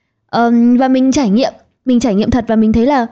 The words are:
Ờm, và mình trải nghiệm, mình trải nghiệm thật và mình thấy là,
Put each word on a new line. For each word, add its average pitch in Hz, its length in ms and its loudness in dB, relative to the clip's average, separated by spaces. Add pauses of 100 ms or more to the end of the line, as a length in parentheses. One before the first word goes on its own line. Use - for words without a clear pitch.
(300)
Ờm, 233 460 2
và 262 120 0
mình 262 240 0
trải 254 180 0
nghiệm, 226 220 0 (320)
mình 247 160 0
trải 226 140 -2
nghiệm 214 160 -2
thật 240 180 -2
và 220 80 0
mình 220 160 0
thấy 226 140 0
là, 269 240 0